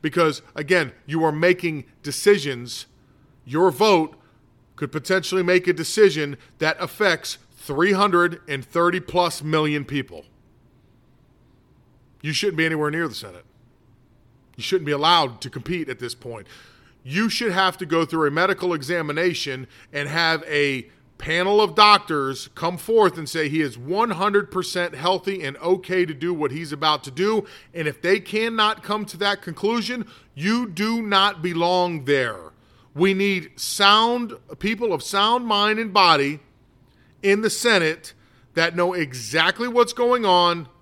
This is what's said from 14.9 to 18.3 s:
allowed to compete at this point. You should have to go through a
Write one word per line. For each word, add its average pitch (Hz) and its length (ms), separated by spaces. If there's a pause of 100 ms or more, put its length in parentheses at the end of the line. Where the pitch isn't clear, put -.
allowed 147 500
to 127 80
compete 156 380
at 127 120
this 120 140
point. 113 340 (560)
You 190 240
should 220 240
have 185 260
to 180 80
go 165 180
through 160 220
a 143 40